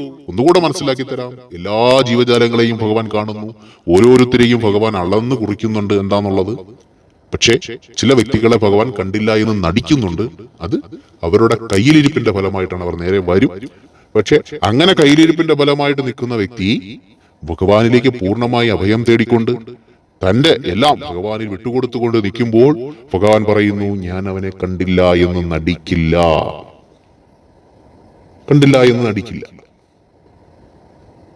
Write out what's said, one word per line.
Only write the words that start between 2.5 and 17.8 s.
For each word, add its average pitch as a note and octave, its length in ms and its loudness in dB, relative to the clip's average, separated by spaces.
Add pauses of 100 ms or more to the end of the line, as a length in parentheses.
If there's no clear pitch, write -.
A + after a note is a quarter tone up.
ഭഗവാൻ A2 220 0 (100)
കാണുന്നു, G#2+ 340 -6 (440)
ഓരോരുത്തരെയും A#2+ 720 4
ഭഗവാൻ G#2 260 0 (100)
അളന്ന് A2 380 -2
കുറിക്കുന്നുണ്ട് G#2 640 -4
എന്താന്നുള്ളത്. G2 500 -2 (800)
പക്ഷേ A#2+ 240 2 (400)
ചില A#2 160 2
വ്യക്തികളെ A2+ 440 2
ഭഗവാൻ G#2+ 340 2
കണ്ടില്ല G#2+ 440 -2
എന്ന് G#2+ 280 -2
നടിക്കുന്നുണ്ട്. F#2 580 -2 (400)
അത് G#2 140 -6 (480)
അവരുടെ A2+ 320 2
കയ്യിലിരിപ്പിന്റെ A#2+ 760 2
ഫലമായിട്ടാണ്. F#2+ 520 -4
അവർ F2 120 -6
നേരെ F2+ 220 -2
വരും. F#2 320 0 (640)
പക്ഷേ G#2+ 240 2 (240)
അങ്ങനെ C#3 300 2
കയ്യിലിരിപ്പിന്റെ D#3 600 4
ഫലമായിട്ട് C#3+ 460 0
നിൽക്കുന്ന B2 340 -6
വ്യക്തി G#2 640 -4 (440)
ഭഗവാനിലേക്ക് A2 640 2